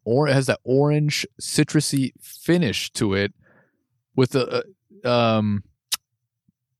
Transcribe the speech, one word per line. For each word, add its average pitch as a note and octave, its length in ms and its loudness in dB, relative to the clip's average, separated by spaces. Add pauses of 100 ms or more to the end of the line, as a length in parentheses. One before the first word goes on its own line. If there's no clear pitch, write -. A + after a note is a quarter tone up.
or-, C3 220 2
it C#3 60 2
has C3+ 140 2
that A#2+ 160 -2
orange D3 600 0 (140)
citrusy D3 800 0
finish - 760 -2
to G2+ 200 -2
it G2 180 0 (840)
with C3 200 2
a, B2 280 -2 (420)
uh, - 40 -2
um, A2 540 0 (1160)